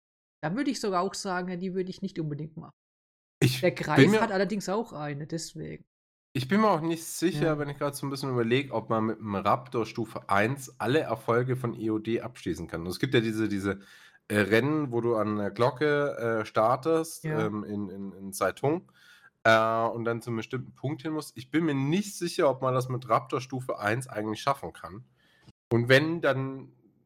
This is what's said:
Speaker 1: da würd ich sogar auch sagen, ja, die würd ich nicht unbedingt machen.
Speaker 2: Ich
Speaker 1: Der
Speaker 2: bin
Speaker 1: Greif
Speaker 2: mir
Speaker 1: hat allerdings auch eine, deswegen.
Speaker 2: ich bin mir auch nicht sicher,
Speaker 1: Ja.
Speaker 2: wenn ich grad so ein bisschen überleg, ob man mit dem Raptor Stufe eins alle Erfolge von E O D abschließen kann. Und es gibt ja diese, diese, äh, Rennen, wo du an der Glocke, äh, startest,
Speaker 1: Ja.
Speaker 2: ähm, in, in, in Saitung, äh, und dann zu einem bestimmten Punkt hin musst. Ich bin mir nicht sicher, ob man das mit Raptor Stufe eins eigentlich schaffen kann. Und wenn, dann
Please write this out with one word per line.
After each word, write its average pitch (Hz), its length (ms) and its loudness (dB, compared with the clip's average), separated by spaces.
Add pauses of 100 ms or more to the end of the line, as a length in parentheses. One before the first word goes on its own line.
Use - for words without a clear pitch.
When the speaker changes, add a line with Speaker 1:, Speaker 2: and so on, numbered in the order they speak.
(440)
Speaker 1:
da 165 120 -2
würd 277 120 -2
ich 262 120 -2
sogar 190 220 0
auch 196 140 -2
sagen, 180 340 -4
ja, 180 60 -6
die 180 180 -6
würd 185 160 -4
ich - 120 -10
nicht 190 180 -6
unbedingt 156 380 -6
machen. - 160 -18 (680)
Speaker 2:
Ich 127 200 2
Speaker 1:
Der 180 100 6
Speaker 2:
bin - 120 -8
Speaker 1:
Greif 151 280 8
Speaker 2:
mir 214 100 6
Speaker 1:
hat 196 120 0
allerdings 190 340 -2
auch 214 240 -4
eine, 147 340 -8
deswegen. 160 600 -10 (500)
Speaker 2:
ich 131 140 -4
bin 196 100 4
mir 220 100 6
auch 165 120 4
nicht 165 240 -2
sicher, 160 400 0
Speaker 1:
Ja. 151 140 2
Speaker 2:
wenn 143 100 -4
ich 139 80 -8
grad 143 180 -2
so - 100 -8
ein 139 40 -2
bisschen 135 200 -4
überleg, 127 440 2
ob 107 160 -2
man 110 160 4
mit 110 140 -2
dem 104 160 -4
Raptor 110 500 0
Stufe - 440 -8
eins 110 500 2
alle 127 200 2
Erfolge 123 560 0
von 127 180 -4
E 110 160 -4
O 110 80 0
D 110 220 -2
abschließen 85 480 -8
kann. 82 140 -8
Und 85 60 -8
es 90 120 -8
gibt 131 140 -2
ja 123 80 6
diese, 110 260 -2
diese, 98 320 -2 (480)
äh, 104 120 2
Rennen, 123 520 2
wo 117 80 0
du 117 160 0
an 107 220 0
der 101 140 -2
Glocke, 143 640 0 (240)
äh, 107 40 -4
startest, 135 800 0
Speaker 1:
Ja. 147 240 0
Speaker 2:
ähm, 104 160 -4
in, 104 260 -6
in, 98 220 -10
in 95 220 -14
Saitung, 135 580 -2 (540)
äh, 113 420 6
und 113 160 -4
dann 117 180 -2
zu - 80 -10
einem 117 80 -2
bestimmten - 380 -8
Punkt 147 260 -6
hin 156 120 -6
musst. 151 240 -8
Ich 127 120 -16
bin 160 140 2
mir 151 100 2
nicht 160 440 0
sicher, 170 320 2
ob 131 120 0
man 131 120 2
das 127 160 0
mit 127 180 -4
Raptor 135 320 2
Stufe 127 400 -6
eins 120 280 0
eigentlich 107 340 -6
schaffen 135 320 -2
kann. 92 320 -14 (680)
Und 117 160 2
wenn, 156 340 4
dann 135 520 -2 (320)